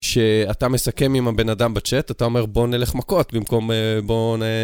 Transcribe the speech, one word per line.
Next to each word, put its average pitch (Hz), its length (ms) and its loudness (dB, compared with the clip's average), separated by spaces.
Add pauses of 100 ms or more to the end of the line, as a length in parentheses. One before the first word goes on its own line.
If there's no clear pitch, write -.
שאתה 110 640 2
מסכם 131 480 0
עם 127 120 2
הבן 110 220 0
אדם 113 240 0
בצ'אט, 123 380 -2
אתה 120 140 -2
אומר, 120 200 0
"בוא 110 220 0
נלך 120 280 -2
מכות", 143 380 0
במקום, 113 380 0
אה, 110 340 0
"בוא 113 320 0
נ-, 113 60 -4 (200)